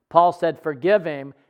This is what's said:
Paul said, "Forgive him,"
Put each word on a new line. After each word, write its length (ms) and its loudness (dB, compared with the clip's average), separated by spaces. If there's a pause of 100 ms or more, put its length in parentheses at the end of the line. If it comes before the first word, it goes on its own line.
Paul 240 4
said, 300 -4
"Forgive 420 -2
him," 300 -10 (160)